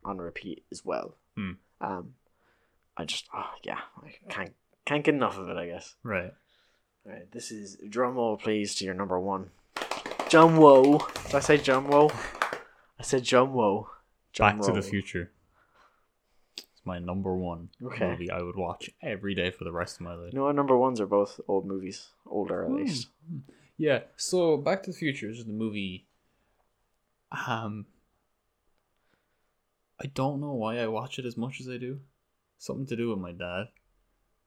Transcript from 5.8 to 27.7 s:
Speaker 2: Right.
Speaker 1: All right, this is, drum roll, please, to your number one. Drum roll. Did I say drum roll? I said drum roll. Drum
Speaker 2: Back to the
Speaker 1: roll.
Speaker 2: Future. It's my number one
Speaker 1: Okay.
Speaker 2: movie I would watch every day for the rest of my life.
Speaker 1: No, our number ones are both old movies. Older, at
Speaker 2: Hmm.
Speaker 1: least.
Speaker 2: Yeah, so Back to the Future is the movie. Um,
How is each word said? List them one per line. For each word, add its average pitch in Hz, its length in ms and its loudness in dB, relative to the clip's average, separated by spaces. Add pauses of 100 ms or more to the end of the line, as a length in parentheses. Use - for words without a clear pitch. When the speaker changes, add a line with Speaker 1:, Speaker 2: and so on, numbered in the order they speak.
Speaker 2:
Right. 95 300 -6 (720)
Speaker 1:
All 98 60 -18
right, 104 200 -18
this 117 180 -12
is, 104 280 -14 (100)
drum 123 280 -2
roll, 113 200 0
please, 104 400 -2
to 98 80 -6
your 95 100 -4
number 92 240 -2
one. 95 320 -4 (800)
Drum 165 300 10
roll. 143 400 12 (280)
Did 143 100 0
I 139 40 4
say 151 160 6
drum 139 300 2
roll? 147 260 8 (840)
I - 40 -14
said 127 220 0
drum 131 280 4
roll. 107 360 2 (460)
Drum 104 240 4
Speaker 2:
Back 101 80 0
to 95 60 4
the 98 80 0
Speaker 1:
roll. - 100 -8
Speaker 2:
Future. 92 400 -4 (1300)
It's - 260 -20
my 90 140 -6
number 92 360 -2
one 87 360 -6 (120)
Speaker 1:
Okay. 110 280 -4
Speaker 2:
movie 87 200 -6
I 87 120 -4
would 90 140 -8
watch 87 340 -8 (100)
every 101 340 -6
day 90 160 0
for - 140 -12
the 85 80 -8
rest 85 240 -6
of - 60 -20
my 87 120 -12
life. 85 200 -14
Speaker 1:
No, 135 120 0
our 147 60 2
number 143 240 4
ones 127 240 2
are 101 60 0
both 101 420 2
old 98 180 0
movies. 95 420 -8 (180)
Older, 92 380 -4
at - 40 -4
Speaker 2:
Hmm. 262 80 -2
Speaker 1:
least. 196 320 -4 (720)
Speaker 2:
Yeah, 143 220 2 (160)
so 170 420 2
Back 165 240 -2
to - 80 -10
the 170 60 -12
Future 135 340 -6
is 117 160 -12
the 107 60 -8
movie. 104 540 -6 (1200)
Um, 110 560 -8 (2250)